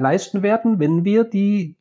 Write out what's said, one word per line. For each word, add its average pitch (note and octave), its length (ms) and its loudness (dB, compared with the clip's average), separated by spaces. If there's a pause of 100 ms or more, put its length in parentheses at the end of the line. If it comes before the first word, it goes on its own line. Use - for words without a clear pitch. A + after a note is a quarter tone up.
leisten E3+ 400 -2
werden, A3 360 0
wenn E3 280 0
wir G#3+ 180 2
die, G3+ 560 -2